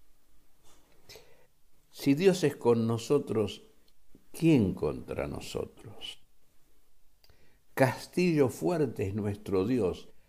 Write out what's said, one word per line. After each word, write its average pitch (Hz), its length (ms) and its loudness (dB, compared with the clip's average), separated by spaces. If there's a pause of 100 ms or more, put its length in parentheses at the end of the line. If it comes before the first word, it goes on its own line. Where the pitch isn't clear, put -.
(1900)
Si - 260 0
Dios 185 280 4
es 143 140 0
con 117 280 4
nosotros, 113 760 0 (720)
¿quién 143 400 4
contra 69 520 -6
nosotros? - 960 -10 (1500)
Castillo 147 760 2
fuerte 151 580 -2
es 98 80 -6
nuestro 101 500 -2
Dios, 104 440 -2 (200)